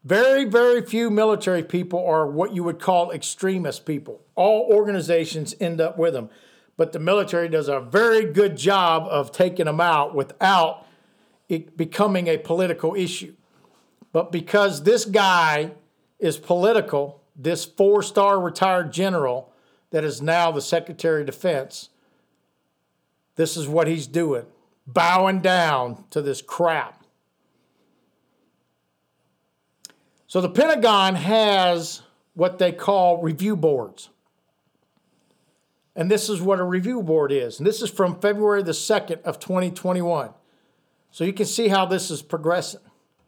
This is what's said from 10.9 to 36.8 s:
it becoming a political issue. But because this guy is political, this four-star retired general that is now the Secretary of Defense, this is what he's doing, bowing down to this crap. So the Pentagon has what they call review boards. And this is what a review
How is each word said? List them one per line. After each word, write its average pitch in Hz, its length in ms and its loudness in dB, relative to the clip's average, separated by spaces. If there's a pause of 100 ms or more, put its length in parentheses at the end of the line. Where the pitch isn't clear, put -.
it 160 280 -6
becoming 180 520 0
a 156 100 0
political 170 560 -2
issue. - 400 -6 (760)
But 170 180 0
because 175 540 0
this 220 200 4
guy 175 680 2 (480)
is 160 180 -2
political, 180 840 0 (140)
this 160 300 -4
four-star 196 760 2
retired 175 520 0
general 151 600 -2 (380)
that 156 140 -2
is 135 180 -6
now 165 300 2
the 143 80 -4
Secretary 165 640 -2
of 143 40 -6
Defense, 139 640 -6 (1500)
this 160 220 -2
is 151 100 -6
what 156 220 0
he's 156 180 -4
doing, 139 400 -4 (400)
bowing 180 540 2
down 156 680 0
to 151 120 -4
this 139 180 -6
crap. 156 600 -4 (3250)
So 185 120 -2
the 180 80 -4
Pentagon 214 680 4
has 185 840 2 (320)
what 180 240 0
they 180 120 2
call 180 500 2
review 170 360 -2
boards. 135 540 -2 (1900)
And 175 120 -2
this 208 200 0
is 196 120 -4
what 185 200 0
a 180 40 0
review 185 380 -4